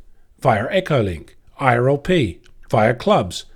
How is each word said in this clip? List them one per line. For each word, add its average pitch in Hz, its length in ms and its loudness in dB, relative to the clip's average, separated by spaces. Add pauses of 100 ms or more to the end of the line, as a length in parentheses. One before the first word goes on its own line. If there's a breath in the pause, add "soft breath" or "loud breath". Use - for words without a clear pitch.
(400)
via 117 300 0
Echolink, 113 680 -2 (240)
I 127 180 2
R 123 100 2
L 139 120 0
P, 139 420 -2 (260)
via 117 280 2
clubs, 127 500 -2 (100)